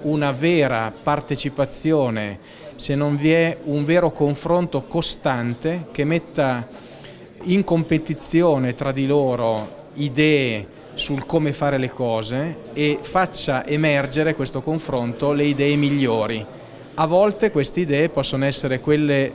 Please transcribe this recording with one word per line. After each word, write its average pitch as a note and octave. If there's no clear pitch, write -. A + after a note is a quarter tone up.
una D3+
vera C3
partecipazione, C3+
se -
non D3
vi D#3
è E3
un D3
vero E3+
confronto D#3
costante D3
che C#3+
metta C#3+
in F#3
competizione D#3
tra C3+
di C3+
loro A#2+
idee C#3
sul C3+
come D3+
fare C#3
le C3
cose A#2+
e D3
faccia F3+
emergere D3
questo C3+
confronto C#3
le D3
idee C#3+
migliori. A2+
A D#3+
volte G3+
queste D3+
idee D3+
possono C#3
essere C3+
quelle C#3+